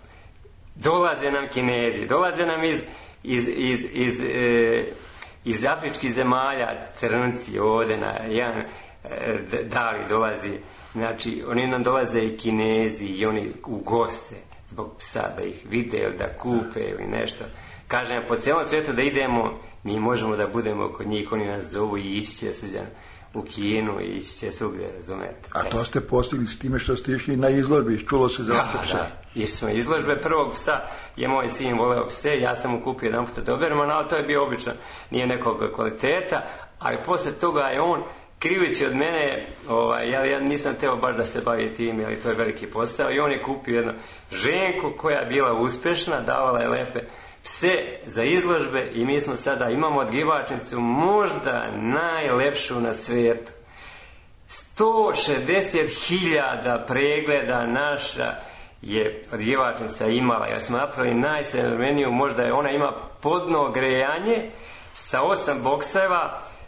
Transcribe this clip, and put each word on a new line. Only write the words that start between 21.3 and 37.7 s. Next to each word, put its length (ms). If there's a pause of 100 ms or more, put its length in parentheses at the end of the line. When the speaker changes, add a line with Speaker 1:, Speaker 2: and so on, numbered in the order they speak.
Speaker 1:
oni 160
nas 180
zovu 320
i 160
ići 180
će, 220
Srđan, 320 (480)
u 100
Kinu 580
i 40
ići 240
će 220
svugdje, 400
razumete. 600
Speaker 2:
A 120
to 180
Speaker 1:
E. 40
Speaker 2:
ste 160
postigli 460
s 120
time 200
što 160
ste 160
išli 260
na 120
izložbi, 580
čulo 220
se 140
za 100
Speaker 1:
Da, 200
Speaker 2:
vaše 100
pse. 100
Speaker 1:
da. 140 (260)
Išli 140
smo 220
izložbe, 480
prvog 360
psa 280 (340)
je 120
moj 220
sin 280
voleo 300
pse, 320
ja 160
sam 160
mu 120
kupio 240
jedan 180
puta 160
Dobermana, 520
ali 140
to 80
je 80
bio 200
običan, 300 (380)
nije 160
nekog 300 (180)
kvaliteta, 680 (380)
ali 260
posle 260
toga 320
je 180